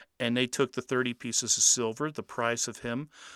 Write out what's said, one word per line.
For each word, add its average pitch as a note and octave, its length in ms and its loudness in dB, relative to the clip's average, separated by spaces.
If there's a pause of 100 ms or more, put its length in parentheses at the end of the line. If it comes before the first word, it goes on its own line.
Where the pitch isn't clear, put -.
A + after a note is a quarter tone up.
(200)
'And A#2+ 160 2
they B2 120 4
took B2+ 260 0
the B2+ 80 -4
thirty B2+ 320 0
pieces - 440 -2
of - 60 2
silver, A#2+ 480 2
the A2 120 -6
price A#2 440 0
of A2 120 -10
him, B2+ 300 -4 (260)